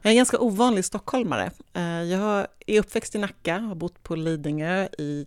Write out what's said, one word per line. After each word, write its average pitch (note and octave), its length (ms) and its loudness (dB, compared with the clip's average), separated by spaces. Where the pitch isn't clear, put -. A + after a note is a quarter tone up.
Jag G#3 80 4
är - 0 -
en A3+ 80 8
ganska B3 220 4
ovanlig A3 460 2
stockholmare. F#3+ 680 -2
Eh, E3+ 300 -2
jag F3+ 160 0
har, G#3 280 0
är G#3 120 4
uppväxt A3 360 -2
i - 20 -4
Nacka, G3 400 -2
har G#3+ 180 -6
bott E3 280 -8
på E3+ 120 -6
Lidingö, D#3+ 720 -2
i D3 280 -4